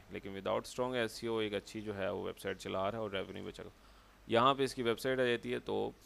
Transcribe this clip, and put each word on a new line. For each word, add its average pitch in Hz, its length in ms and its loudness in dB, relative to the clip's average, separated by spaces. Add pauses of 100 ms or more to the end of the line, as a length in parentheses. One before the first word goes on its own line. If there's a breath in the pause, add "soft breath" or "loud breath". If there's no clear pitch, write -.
(120)
लेकिन 98 280 -8
without 101 320 -2
strong 127 240 0 (100)
S - 180 -6
E 117 40 0
O 113 140 0
एक 104 120 0
अच्छी 101 260 -4
जो 107 120 -6
है 95 200 0
वो 95 140 -2
website 95 320 -6
चला 95 300 0
रहा 113 100 -2
है 110 60 -2
और 101 100 -4
revenue 95 300 -4
भी 92 80 -8
चला। 90 180 -12 (580 soft breath)
यहाँ 120 260 8
पे 135 100 2
इसकी 127 180 -2
website 127 380 2
आ 127 40 6
जाती 120 260 2
है, 123 100 -2
तो 104 340 -2 (100)